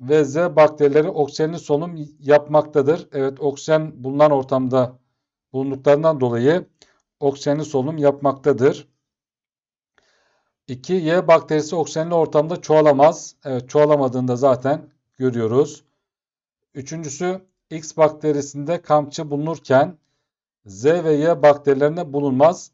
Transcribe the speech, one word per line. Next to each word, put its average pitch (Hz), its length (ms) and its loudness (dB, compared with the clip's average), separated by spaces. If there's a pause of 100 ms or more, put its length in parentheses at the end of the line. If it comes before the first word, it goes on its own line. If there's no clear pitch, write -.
ve 147 240 2
Z 131 120 -6
bakterileri 151 720 2
oksijenli 156 500 -4
solunum 156 480 -4 (140)
yapmaktadır. 147 920 2
Evet, 135 280 -6
oksijen 156 640 -4
bulunan 143 260 2
ortamda 131 680 -2 (540)
bulunduklarından 139 680 0
dolayı 127 460 0 (540)
oksijenli 143 440 -2
solunum 143 340 -4
yapmaktadır. 139 920 0 (1800)
İki, 127 240 -10
Y 170 360 0
bakterisi 156 480 2
oksijenli 165 380 -4
ortamda 156 460 0
çoğalamaz. 151 840 2
Evet, 127 240 -6
çoğalamadığını 139 600 2
da 123 80 -2
zaten 131 540 0 (260)
görüyoruz. 123 680 -2 (920)
Üçüncüsü, 160 680 -8 (300)
X 160 260 -14
bakterisinde 151 840 -2
kamçı 151 480 -2
bulunurken 151 680 -2 (680)
Z 101 180 -10
ve 160 280 2
Y 151 300 0
bakterilerinde 143 680 2
bulunmaz. 143 600 0